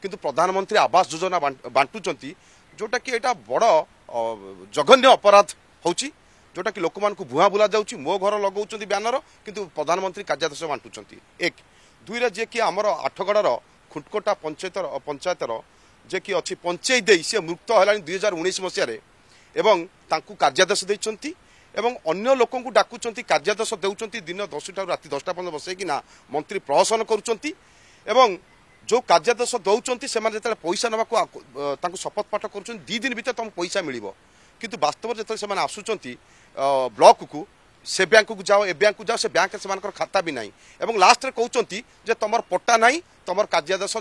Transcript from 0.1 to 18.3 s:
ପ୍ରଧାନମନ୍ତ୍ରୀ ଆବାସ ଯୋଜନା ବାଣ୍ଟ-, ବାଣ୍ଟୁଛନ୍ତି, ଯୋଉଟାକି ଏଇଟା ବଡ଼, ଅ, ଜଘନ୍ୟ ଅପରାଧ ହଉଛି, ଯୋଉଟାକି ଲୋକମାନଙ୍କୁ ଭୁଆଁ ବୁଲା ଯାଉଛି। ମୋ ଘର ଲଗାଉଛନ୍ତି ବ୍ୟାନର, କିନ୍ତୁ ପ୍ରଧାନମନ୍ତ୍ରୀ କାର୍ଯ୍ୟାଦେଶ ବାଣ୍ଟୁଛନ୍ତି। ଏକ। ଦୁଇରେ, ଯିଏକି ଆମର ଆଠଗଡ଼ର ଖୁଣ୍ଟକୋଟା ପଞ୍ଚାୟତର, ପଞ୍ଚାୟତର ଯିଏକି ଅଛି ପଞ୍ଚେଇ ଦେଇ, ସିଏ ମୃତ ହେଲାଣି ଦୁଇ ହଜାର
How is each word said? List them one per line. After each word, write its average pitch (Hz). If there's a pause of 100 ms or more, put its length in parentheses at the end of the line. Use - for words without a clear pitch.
ପ୍ରଧାନମନ୍ତ୍ରୀ 180
ଆବାସ 165
ଯୋଜନା 180
ବାଣ୍ଟ-, 139
ବାଣ୍ଟୁଛନ୍ତି, 139 (500)
ଯୋଉଟାକି 233
ଏଇଟା 247 (160)
ବଡ଼, 214 (460)
ଅ, 120 (560)
ଜଘନ୍ୟ 233
ଅପରାଧ 202 (380)
ହଉଛି, 175 (480)
ଯୋଉଟାକି 180
ଲୋକମାନଙ୍କୁ 196
ଭୁଆଁ 147
ବୁଲା 208
ଯାଉଛି। 214
ମୋ 156
ଘର 202
ଲଗାଉଛନ୍ତି 202
ବ୍ୟାନର, 202 (300)
କିନ୍ତୁ 202 (100)
ପ୍ରଧାନମନ୍ତ୍ରୀ 180
କାର୍ଯ୍ୟାଦେଶ 151
ବାଣ୍ଟୁଛନ୍ତି। 113 (220)
ଏକ। 170 (520)
ଦୁଇରେ, 240
ଯିଏକି 208
ଆମର 202 (200)
ଆଠଗଡ଼ର 196 (420)
ଖୁଣ୍ଟକୋଟା 208 (120)
ପଞ୍ଚାୟତର, 175 (220)
ପଞ୍ଚାୟତର 147 (580)
ଯିଏକି 190
ଅଛି 175
ପଞ୍ଚେଇ 175
ଦେଇ, 185
ସିଏ 220
ମୃତ 170
ହେଲାଣି 208
ଦୁଇ 165
ହଜାର 196